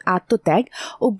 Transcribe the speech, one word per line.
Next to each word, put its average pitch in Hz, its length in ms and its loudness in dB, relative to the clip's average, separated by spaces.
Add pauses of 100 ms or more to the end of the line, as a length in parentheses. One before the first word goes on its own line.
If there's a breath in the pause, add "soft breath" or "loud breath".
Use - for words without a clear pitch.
আত্মত্যাগ 185 580 0 (380 loud breath)
ও 254 180 2